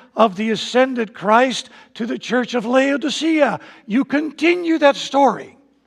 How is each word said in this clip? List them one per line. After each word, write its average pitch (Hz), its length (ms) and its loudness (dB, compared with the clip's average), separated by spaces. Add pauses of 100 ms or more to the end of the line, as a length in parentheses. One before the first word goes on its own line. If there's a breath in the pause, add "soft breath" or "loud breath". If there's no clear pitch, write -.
(160 loud breath)
of 214 220 2
the 220 140 -4
ascended 240 640 -2
Christ 220 560 0 (260 loud breath)
to 233 100 -6
the 247 120 -6
church 233 380 -4
of 220 100 -4
Laodicea, 277 920 0 (260 loud breath)
you 240 200 0
continue 320 720 0
that 277 180 4
story - 600 -2 (300)